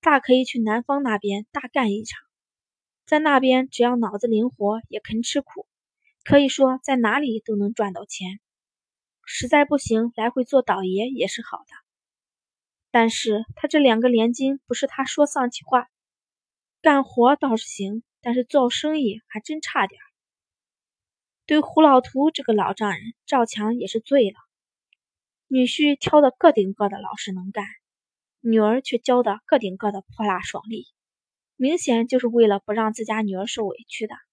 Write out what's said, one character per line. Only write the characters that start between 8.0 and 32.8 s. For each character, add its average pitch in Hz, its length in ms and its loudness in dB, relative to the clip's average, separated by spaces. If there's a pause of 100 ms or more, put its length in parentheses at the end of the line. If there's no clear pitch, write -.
钱。 190 360 -14 (840)
实 - 240 -10
在 294 160 6
不 285 140 0
行， 226 380 0
来 226 120 -2
回 247 160 -2
做 269 160 2
倒 196 220 -2
爷 190 260 -2
也 226 200 -4
是 - 140 -10
好 - 160 -14
的。 - 60 -18 (1300)
但 226 180 2
是 226 360 -2 (100)
他 - 140 -8
这 311 100 0
两 240 220 4
个 247 80 2
连 233 240 2
襟 269 340 -4
不 247 80 -4
是 277 120 -4
他 - 180 -6
说 294 200 2
丧 262 260 -2
气 - 140 -16
话， - 240 0 (920)
干 277 220 4
活 254 320 4
倒 247 200 -2
是 - 100 -6
行， 202 360 -8 (180)
但 240 140 -4
是 247 100 -2
做 262 240 2
生 302 320 -4
意 220 280 -2
还 220 120 -10
真 311 220 -10
差 - 240 -2
点 - 120 -14
儿。 - 60 -20 (1400)
对 302 140 4
胡 - 200 0
老 277 220 8
图 285 280 0
这 - 120 -12
个 233 100 -2
老 196 220 0
丈 208 160 -4
人， 180 100 -6 (240)
赵 247 220 0
强 220 300 -4
也 214 100 -6
是 220 140 -6
醉 247 300 2
了。 - 60 -20 (1120)
女 262 140 4
婿 285 340 0
挑 - 220 4
的 269 100 6
个 320 220 4
顶 196 220 0
个 202 160 -2
的 196 80 -12
老 - 180 -12
实 - 160 -10
能 185 200 -10
干， 202 120 -8 (760)
女 226 200 2
儿 226 220 2
却 - 160 -4
教 247 240 2
的 214 240 -2
个 294 120 4
顶 190 200 -6
个 208 120 -2
的 196 120 -10
泼 - 240 -8
辣 185 160 -2
爽 - 260 -12
利， 220 180 -12 (720)
明 294 220 0
显 233 280 0
就 254 120 0
是 247 80 0
为 233 200 4
了 202 120 2
不 - 140 -8
让 220 200 -2